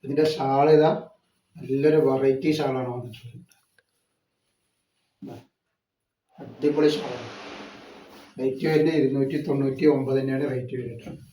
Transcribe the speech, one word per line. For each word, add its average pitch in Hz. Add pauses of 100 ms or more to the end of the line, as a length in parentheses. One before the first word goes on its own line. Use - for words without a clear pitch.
ഇതിൻ്റെ 143
ഷാൾ 147
ഇതാ, 156 (640)
നല്ലൊരു 139 (100)
വെറൈറ്റി 135
ഷാളാണ് 131
വന്നിട്ടുള്ളത്. - (1800)
ഇതാ, 120 (1000)
അടിപൊളി 147
ഷാളാണ്. - (1080)
റേറ്റ് 131
വരുന്നത് 156
ഇരുന്നൂറ്റി 135 (120)
തൊണ്ണൂറ്റി 139 (120)
ഒമ്പത് 131
തന്നെയാണ് 135
റേറ്റ് 123
വരുന്നത്. 113 (120)